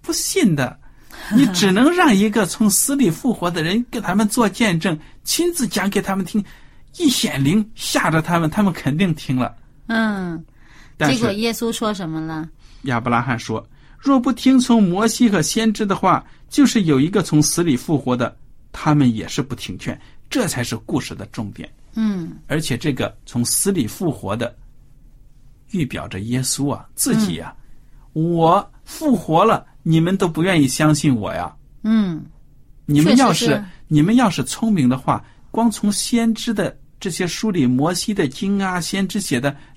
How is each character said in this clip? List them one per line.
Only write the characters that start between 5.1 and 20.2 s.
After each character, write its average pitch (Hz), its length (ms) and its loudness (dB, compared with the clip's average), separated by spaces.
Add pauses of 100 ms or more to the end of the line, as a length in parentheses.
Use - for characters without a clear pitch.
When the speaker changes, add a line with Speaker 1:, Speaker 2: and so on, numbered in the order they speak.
Speaker 1:
亲 349 300 -2
自 285 140 -2
讲 185 220 -4
给 196 120 0
他 190 140 -4
们 190 100 -2
听， 208 180 -2 (540)
一 330 120 2
显 139 340 0
灵 208 300 2
吓 - 380 -2
着 160 100 2
他 170 180 0
们， 160 100 0
他 214 120 -2
们 196 120 2
肯 139 220 -4
定 180 180 0
听 - 220 -4
了。” 127 200 -4 (320)
Speaker 2:
嗯， 196 560 -4 (540)
Speaker 1:
但 - 140 0
是 262 60 2
Speaker 2:
结 220 60 -4
果 220 100 0
耶 226 200 -2
稣 226 180 -4
说 220 220 -2
什 185 160 -8
么 160 100 -6
了？ 160 300 -8 (340)
Speaker 1:
亚 123 160 -2
伯 120 100 -4
拉 120 120 2
罕 123 180 -4
说 110 260 -8 (320)
：“若 269 220 2
不 254 120 0
听 262 280 4
从 233 240 4
摩 185 240 2
西 233 220 2
和 185 120 2
先 226 300 0
知 208 140 -2
的 196 100 0
话， 175 280 2 (240)
就 285 180 4
是 220 180 2
有 151 160 4
一 151 100 2
个 196 140 2
从 151 180 4
死 175 220 0
里 160 120 2
复 147 220 0
活 123 180 -2
的， 120 220 -4 (340)
他 - 220 0
们 139 200 4
也 98 140 -8
是 - 140 -4
不 - 140 -8
听 - 240 -10
劝。” - 200 -10 (300)